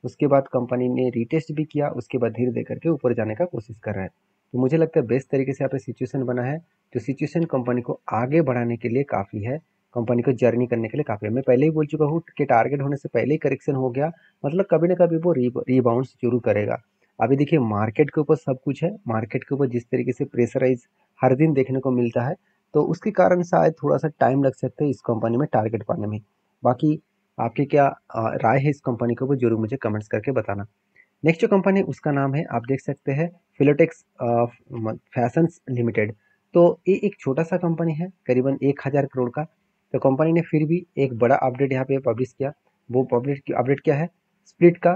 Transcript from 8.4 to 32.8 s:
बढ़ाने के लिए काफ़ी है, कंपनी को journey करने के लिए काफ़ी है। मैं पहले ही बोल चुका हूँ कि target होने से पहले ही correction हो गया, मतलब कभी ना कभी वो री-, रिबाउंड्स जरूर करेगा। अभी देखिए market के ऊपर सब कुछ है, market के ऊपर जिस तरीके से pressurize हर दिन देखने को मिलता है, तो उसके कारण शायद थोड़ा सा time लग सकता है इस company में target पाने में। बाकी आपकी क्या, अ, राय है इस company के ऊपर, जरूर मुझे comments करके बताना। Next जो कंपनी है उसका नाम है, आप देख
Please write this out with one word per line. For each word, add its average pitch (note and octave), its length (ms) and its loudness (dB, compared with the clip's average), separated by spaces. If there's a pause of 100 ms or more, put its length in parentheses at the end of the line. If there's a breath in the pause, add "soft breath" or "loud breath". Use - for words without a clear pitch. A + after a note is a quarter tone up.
बढ़ाने A#2+ 340 0
के A#2 120 -6
लिए B2 140 0
काफ़ी G#2+ 400 -4
है, B2+ 160 -6 (360)
कंपनी A#2+ 280 0
को C3+ 100 2
journey A#2+ 340 2
करने A#2 220 -2
के C3+ 80 -8
लिए D3 80 -2
काफ़ी G#2+ 240 -6
है। A2 60 -2
मैं B2+ 120 -2
पहले C3 200 4
ही D#3+ 40 4
बोल D#3 160 0
चुका D3+ 180 -2
हूँ D#3+ 180 -2 (140)
कि D3 80 0
target B2+ 360 2
होने C#3 160 -2
से - 120 -10
पहले B2 260 0
ही D#3+ 40 -2
correction C#3 340 -2
हो C3 180 0
गया, C#3+ 220 -2 (320 soft breath)
मतलब C#3+ 260 0
कभी E3 180 2
ना F#3 60 2
कभी E3+ 220 4
वो E3 160 2
री-, B2 240 0
रिबाउंड्स B2+ 680 2
जरूर A#2+ 180 2
करेगा। G#2 420 0 (380)
अभी B2 160 4
देखिए D3 220 2
market A2 520 0
के D#3+ 100 -2
ऊपर D3+ 160 2
सब C3 280 -4
कुछ D3+ 200 -4
है, G3+ 120 -4 (120)
market A2+ 360 -4
के C#3 100 -4
ऊपर C3+ 120 0
जिस A#2+ 180 -4
तरीके B2+ 280 -2
से C#3+ 120 -4
pressurize B2+ 600 0 (360)
हर C3 120 6
दिन D#3 180 2
देखने C3 280 0
को C3+ 100 -2
मिलता B2 320 0
है, C#3 120 -4 (400)
तो D3+ 80 4
उसके E3+ 280 -2
कारण F3+ 320 2
शायद E3 400 2
थोड़ा C#3+ 140 2
सा D3+ 120 -2 (120)
time C3 240 2
लग C3 100 2
सकता - 300 -4
है C#3+ 60 0
इस B2+ 100 -4
company A#2 360 -2
में C#3+ 160 0
target A2 300 0
पाने A2 240 -8
में। G#2+ 140 -6 (440)
बाकी D3+ 380 2 (380)
आपकी A#2+ 240 -2
क्या, C#3 240 4
अ, - 460 -6
राय A#2 240 2
है C#3+ 120 2
इस C#3+ 100 -4
company A#2 340 -2
के C3 100 -4
ऊपर, C#3 120 0
जरूर A2+ 240 0
मुझे A2 160 -4
comments G#2+ 320 -4
करके A2 240 -4
बताना। G2+ 340 -4 (580 soft breath)
Next E3 180 2
जो A3+ 60 2
कंपनी G3 320 4
है F#3+ 60 -2
उसका C#3+ 260 -4
नाम C#3 220 0
है, D#3 100 -2
आप A#2 180 -4
देख C3 180 -4